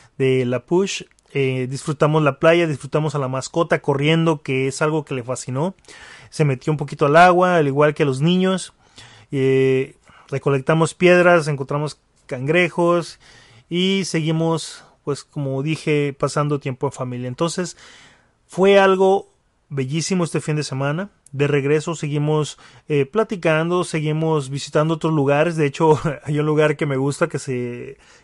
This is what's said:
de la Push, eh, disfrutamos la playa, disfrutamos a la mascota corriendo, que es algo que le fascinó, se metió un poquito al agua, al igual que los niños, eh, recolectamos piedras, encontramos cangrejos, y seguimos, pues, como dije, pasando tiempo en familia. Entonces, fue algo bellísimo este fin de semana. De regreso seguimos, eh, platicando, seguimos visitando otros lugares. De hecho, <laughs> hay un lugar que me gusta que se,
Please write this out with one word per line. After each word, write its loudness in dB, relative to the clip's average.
de 2
la -4
Push, -2
eh, -2
disfrutamos 0
la 0
playa, 4
disfrutamos -4
a -4
la -4
mascota -2
corriendo, 0
que -2
es -6
algo -2
que -10
le -6
fascinó, -6
se -2
metió -2
un -2
poquito -4
al 4
agua, 6
al 2
igual 2
que 0
los -2
niños, 0
eh, 0
recolectamos 0
piedras, 6
encontramos -6
cangrejos, 0
y 0
seguimos, -2
pues, -6
como -6
dije, -2
pasando -2
tiempo -6
en -6
familia. -8
Entonces, -6
fue 4
algo 4
bellísimo -2
este -4
fin -4
de -2
semana. -6
De 0
regreso 0
seguimos, -2
eh, 2
platicando, 0
seguimos -2
visitando -2
otros -2
lugares. 2
De 0
hecho, 4
<laughs> -14
hay -2
un 0
lugar 2
que -4
me -2
gusta 0
que -6
se, -8